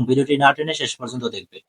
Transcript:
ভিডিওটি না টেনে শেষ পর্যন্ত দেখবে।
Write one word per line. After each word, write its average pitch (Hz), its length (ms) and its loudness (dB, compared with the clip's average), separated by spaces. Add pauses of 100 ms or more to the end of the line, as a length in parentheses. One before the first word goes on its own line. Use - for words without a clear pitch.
ভিডিওটি 135 320 2
না 139 160 6
টেনে 156 200 -4
শেষ 135 220 -4
পর্যন্ত 123 300 -8
দেখবে। 101 320 -10 (120)